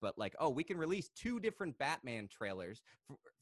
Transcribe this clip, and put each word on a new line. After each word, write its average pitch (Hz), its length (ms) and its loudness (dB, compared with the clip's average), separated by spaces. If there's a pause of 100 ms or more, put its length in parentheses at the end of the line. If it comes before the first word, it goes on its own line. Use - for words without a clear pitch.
but, 104 160 0
like, 101 220 -2
"Oh, 160 100 4
we 135 140 2
can 175 160 -2
release 170 300 2
two 240 320 -2
different 196 380 0
Batman 127 500 0
trailers 95 520 -4 (280)
for, 139 80 -12 (260)